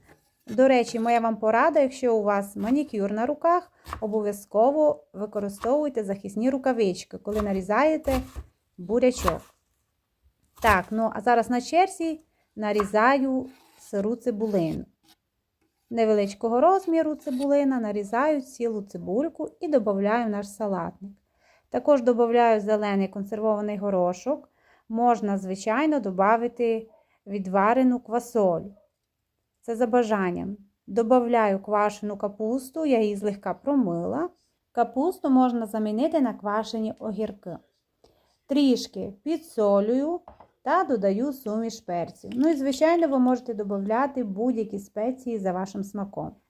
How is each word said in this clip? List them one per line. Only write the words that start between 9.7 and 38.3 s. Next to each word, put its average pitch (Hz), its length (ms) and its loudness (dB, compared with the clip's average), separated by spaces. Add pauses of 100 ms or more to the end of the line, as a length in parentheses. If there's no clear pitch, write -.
Так, 202 280 4
ну 220 240 0
а 220 60 -6
зараз 240 300 2
на 247 100 0
черзі 330 600 0 (360)
нарізаю 214 920 2 (320)
сиру 214 380 -4
цибулину. 202 680 -2 (1080)
Невеличкого 220 680 0
розміру 330 540 2
цибулина, 277 640 0
нарізаю 226 640 -2
цілу 226 400 -6
цибульку 202 680 -6 (100)
і 349 80 -6
добавляю 220 580 0
в - 20 -2
наш 202 200 -6
салатник. 196 640 -8 (580)
Також 262 320 2
добавляю 233 580 4
зелений 202 480 0
консервований 208 680 -4
горошок. 190 720 -2 (400)
Можна, 226 500 2
звичайно, 220 640 0
добавити 226 920 0 (360)
відварену 208 720 2
квасоль. 214 640 0 (960)
Це 233 160 -6
за 240 100 2
бажанням. 202 720 0 (300)
Добавляю 226 760 2
квашену 208 540 -2
капусту, 233 720 -4
я 247 140 4
її 208 160 0
злегка 202 380 -4
промила. 220 760 -2 (440)
Капусту 262 580 -2
можна 247 360 4
замінити 220 540 -2
на 226 140 0
квашені 220 640 -4
огірки. 202 580 -8 (880)